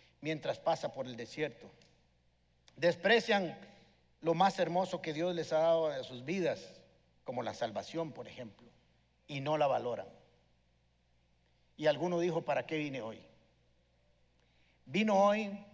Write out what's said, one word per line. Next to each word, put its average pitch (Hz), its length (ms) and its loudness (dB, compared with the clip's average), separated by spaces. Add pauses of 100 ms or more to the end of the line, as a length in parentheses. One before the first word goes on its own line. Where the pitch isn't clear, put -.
(200)
mientras 147 400 -4
pasa 156 320 0
por 131 140 -6
el 123 100 -10
desierto. - 520 -8 (1080)
Desprecian 185 800 2 (640)
lo 165 140 2
más 190 260 4
hermoso 180 420 0
que 160 100 -4
Dios 175 220 -2
les 165 180 -4
ha 156 60 4
dado 165 300 4
a 135 160 -4
sus 123 200 -14
vidas, 160 560 -4 (440)
como 123 180 -4
la 107 120 -4
salvación, 120 580 -6
por 120 160 -14
ejemplo, - 400 -16 (580)
y 143 140 -6
no 151 180 0
la 147 80 4
valoran. 113 400 0 (1700)
Y 151 120 0
alguno 170 320 2
dijo, 165 220 2
"¿Para 135 240 0
qué 156 120 -2
vine 135 240 -4
hoy?". 107 180 -10 (1700)
Vino 196 380 4
hoy 202 340 2 (160)